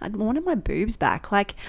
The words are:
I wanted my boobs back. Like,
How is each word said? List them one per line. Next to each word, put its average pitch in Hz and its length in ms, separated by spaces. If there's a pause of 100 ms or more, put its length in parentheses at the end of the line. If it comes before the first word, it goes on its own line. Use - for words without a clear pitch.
I - 80
wanted 220 360
my 359 100
boobs 208 420
back. - 360
Like, 202 220 (140)